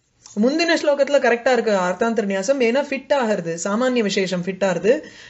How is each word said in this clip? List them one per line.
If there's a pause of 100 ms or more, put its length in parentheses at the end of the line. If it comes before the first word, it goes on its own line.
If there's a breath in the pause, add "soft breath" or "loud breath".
(420)
முந்தின
ஸ்லோகத்துல
கரெக்டா
இருக்கு
அர்த்தாந்தர
நியாசம்,
ஏன்னா
fit
ஆகிறது,
சாமானிய
விசேஷம்
fit
ஆகுது. (240 loud breath)